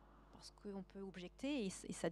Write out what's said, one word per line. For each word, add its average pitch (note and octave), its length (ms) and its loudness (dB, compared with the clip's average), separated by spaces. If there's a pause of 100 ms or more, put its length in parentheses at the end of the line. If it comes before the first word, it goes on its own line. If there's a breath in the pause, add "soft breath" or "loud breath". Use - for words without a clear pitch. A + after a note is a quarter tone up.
(340)
parce - 280 -12
qu'on G3 220 -2 (100)
peut G3 80 -4
objecter, G3 640 0
et, F#3 60 4 (160)
et F#3+ 60 2
ça - 140 4
a - 40 10